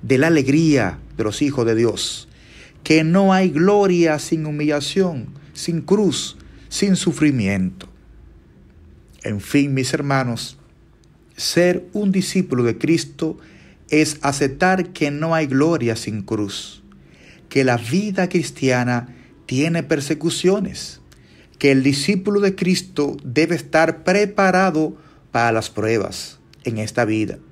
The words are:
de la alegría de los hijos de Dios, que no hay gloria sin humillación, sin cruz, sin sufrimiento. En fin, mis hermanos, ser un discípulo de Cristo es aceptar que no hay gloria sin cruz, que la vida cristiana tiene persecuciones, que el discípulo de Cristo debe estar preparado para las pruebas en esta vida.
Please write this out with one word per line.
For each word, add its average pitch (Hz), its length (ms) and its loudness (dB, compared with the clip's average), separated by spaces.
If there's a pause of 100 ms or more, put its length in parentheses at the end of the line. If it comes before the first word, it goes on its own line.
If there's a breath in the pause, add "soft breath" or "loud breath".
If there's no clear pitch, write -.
de 127 160 2
la 151 80 2
alegría 143 720 2 (180)
de 117 60 -2
los 104 180 -4
hijos 131 240 0
de 113 80 2
Dios, 113 540 -2 (560 loud breath)
que 160 200 4
no 190 300 4
hay 185 160 4
gloria 175 720 4
sin 160 260 -4
humillación, 151 880 -2 (200 loud breath)
sin 165 280 -4
cruz, 196 560 0 (320 loud breath)
sin 202 260 0
sufrimiento. 104 920 0 (1300)
En 104 180 -6
fin, 143 320 0
mis 131 200 -2
hermanos, 135 680 -4 (760)
ser 180 580 0
un 208 180 0
discípulo 185 520 0
de 117 140 0
Cristo 160 600 -2 (520 loud breath)
es 151 320 2
aceptar 151 720 0
que 147 160 -2
no 156 240 -2
hay 160 140 0
gloria 135 480 2
sin 107 260 -8
cruz, 104 640 -8 (680 loud breath)
que 135 140 2
la 123 140 2
vida 180 520 -2
cristiana 123 840 -2 (320 loud breath)
tiene 160 340 0
persecuciones, 165 1200 -2 (560 soft breath)
que 139 140 4
el 135 120 4
discípulo 190 580 0
de 190 120 2
Cristo 170 680 -2
debe 151 320 0
estar - 480 0
preparado 185 960 2 (340 loud breath)
para 117 220 2
las 110 160 -2
pruebas - 680 -4 (280)
en 113 140 -4
esta 107 260 -2
vida. 107 320 -2 (140)